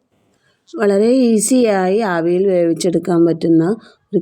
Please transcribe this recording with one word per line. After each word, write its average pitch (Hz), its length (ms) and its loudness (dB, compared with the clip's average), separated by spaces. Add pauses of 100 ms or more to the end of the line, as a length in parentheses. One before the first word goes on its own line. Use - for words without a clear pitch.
(800)
വളരെ 208 320 2 (200)
ഈസിയായി 208 680 0 (140)
ആവിയിൽ 175 400 -2
വേവിച്ചെടുക്കാൻ 170 760 -2
പറ്റുന്ന 165 380 0 (460)
ഒരു 180 100 -2